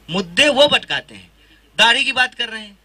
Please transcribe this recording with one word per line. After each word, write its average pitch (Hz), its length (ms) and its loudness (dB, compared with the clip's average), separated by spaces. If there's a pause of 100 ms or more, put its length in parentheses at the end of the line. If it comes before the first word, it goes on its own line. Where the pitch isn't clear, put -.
मुद्दे 185 400 -2
वो 277 180 4
भटकाते 214 480 -4
हैं, 92 160 -20 (460)
दाढ़ी 233 260 4
की 262 100 -2
बात 254 220 0
कर 233 140 -6
रहे 220 120 -12
हैं, 202 240 -20